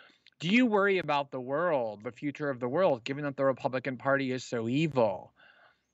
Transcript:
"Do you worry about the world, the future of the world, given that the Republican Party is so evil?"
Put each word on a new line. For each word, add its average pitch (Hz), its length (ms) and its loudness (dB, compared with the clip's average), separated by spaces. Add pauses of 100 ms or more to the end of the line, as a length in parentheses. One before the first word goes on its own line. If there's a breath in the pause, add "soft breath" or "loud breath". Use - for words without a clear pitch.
(380 loud breath)
"Do 151 80 -6
you 240 200 6
worry 196 320 4
about 147 320 -2
the 131 100 -6
world, 127 600 -2
the 123 80 -8
future 143 400 -6
of 123 80 -8
the 123 100 -2
world, 147 340 2
given 139 200 -6
that 143 120 -4
the 139 100 0
Republican 127 520 -2
Party 135 340 0
is 127 120 -6
so 117 260 -4
evil?" 127 640 0 (600 soft breath)